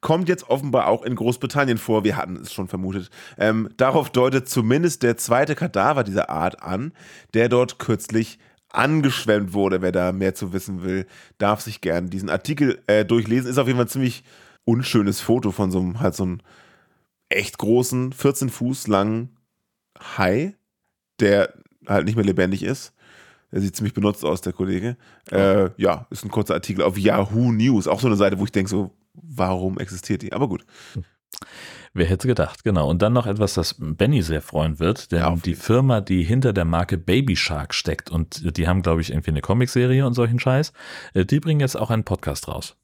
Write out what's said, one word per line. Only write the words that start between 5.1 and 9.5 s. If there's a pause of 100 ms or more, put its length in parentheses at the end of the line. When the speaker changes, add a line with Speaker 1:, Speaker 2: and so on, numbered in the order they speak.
Speaker 1:
zweite
Kadaver
dieser
Art
an, (440)
der
dort
kürzlich (320)
angeschwemmt